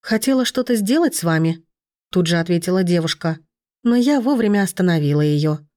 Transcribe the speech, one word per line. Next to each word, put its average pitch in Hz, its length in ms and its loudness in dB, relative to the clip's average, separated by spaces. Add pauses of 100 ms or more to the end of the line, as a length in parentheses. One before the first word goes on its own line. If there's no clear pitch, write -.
«Хотела 247 440 0
что-то 247 300 -2
сделать 247 400 0
с - 80 -6
вами», 165 420 0 (460)
тут 180 160 0
же 170 100 0
ответила 175 460 0
девушка. 165 560 -2 (440)
Но 240 120 2
я 254 260 2
вовремя 214 400 0
остановила 160 600 0
её. 151 380 0 (180)